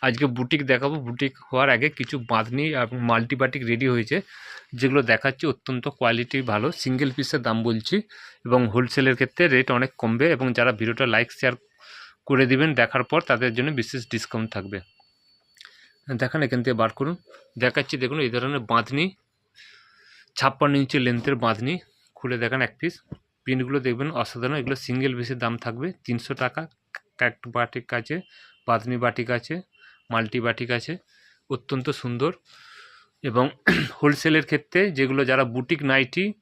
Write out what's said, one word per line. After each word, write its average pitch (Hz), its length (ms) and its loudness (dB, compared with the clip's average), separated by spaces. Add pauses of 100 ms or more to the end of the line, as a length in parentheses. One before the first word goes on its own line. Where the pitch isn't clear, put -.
আজকে 127 240 0 (120)
বুটিক 127 240 -2 (100)
দেখাবো। 139 240 2 (100)
বুটিক 123 280 -4 (140)
হওয়ার 131 220 2
আগে 123 200 4
কিছু 135 260 -8 (140)
বাঁধনি 120 360 0 (180)
এবং 120 140 -6 (120)
মাল্টি 117 260 2
বাটিক 131 340 0
রেডি 120 180 2
হয়েছে, 120 300 0 (560)
যেগুলো 135 280 2 (100)
দেখাচ্ছি, 131 360 0
অত্যন্ত 127 360 -4 (140)
কোয়ালিটি 120 400 0 (140)
ভালো। 107 160 2 (140)
সিঙ্গেল 131 340 0
পিসের 139 260 -2
দাম 117 220 0
বলছি 113 320 0 (500)
এবং 123 140 4 (140)
হোলসেলের 127 420 2
ক্ষেত্রে 135 320 0
রেট 131 240 4
অনেক 123 260 0
কমবে, 117 280 2 (100)
এবং 131 100 -2 (120)
যারা 120 140 4
ভিডিওটা 113 420 -2
লাইক, 117 180 2
শেয়ার 127 220 0 (720)
করে 135 200 4
দিবেন 131 240 4 (100)
দেখার 123 240 2
পর, 151 180 0
তাদের 123 320 2
জন্য 123 160 0 (100)
বিশেষ 127 220 -4 (100)
ডিসকাউন্ট 110 440 -4
থাকবে। 98 240 -8 (1300)
দেখান, 131 340 -2
এখান 127 200 0
থেকে 123 140 2
বার 113 160 2
করুন। 151 240 -4 (420)
দেখাচ্ছি 127 400 0
দেখুন, 131 220 -2
এই 127 120 0
ধরনের 127 300 -2
বাঁধনি, 117 440 0 (1300)
ছাপ্পান্ন 143 400 2
ইঞ্চি 139 240 2
লেন্থের 123 360 0
বাঁধনি, 117 380 0 (420)
খুলে 123 220 -6
দেখান 120 240 -2
এক 117 160 -2
পিস। - 160 -4 (440)
প্রিন্টগুলো 131 420 -2
দেখবেন 127 320 -2
অসাধারণ, 123 440 -4
এগুলো 135 200 -2
সিঙ্গেল 131 400 -2
পিসের 123 240 -6
দাম 117 180 -2
থাকবে 120 300 -8 (160)
তিনশো 120 300 -6
টাকা। 131 280 -4 (540)
ক্যাট 120 220 0 (100)
বাটিক 120 460 -4
আছে, 120 220 -4 (500)
বাঁধনি 117 320 0
বাটিক 120 340 0
আছে, 123 240 -4 (540)
মাল্টি 113 300 0
বাটিক 117 320 -2
আছে, 120 220 -4 (560)
অত্যন্ত 131 400 -4
সুন্দর। 131 420 -2 (920)
এবং 127 220 2 (220)
<clears throat> 165 260 2
হোলসেলের 147 520 4
ক্ষেত্রে - 340 0 (120)
যেগুলো 135 340 2
যারা 131 180 4
বুটিক 127 400 -2
নাইটি 135 420 2 (160)